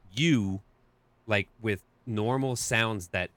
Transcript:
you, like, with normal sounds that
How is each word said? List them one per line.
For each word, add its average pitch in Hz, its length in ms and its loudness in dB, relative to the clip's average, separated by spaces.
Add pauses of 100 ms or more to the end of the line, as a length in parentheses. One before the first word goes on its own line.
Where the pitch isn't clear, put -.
(140)
you, 110 480 2 (640)
like, 101 220 2 (120)
with 107 220 -2 (240)
normal 123 500 -2
sounds 110 520 0
that 90 280 -4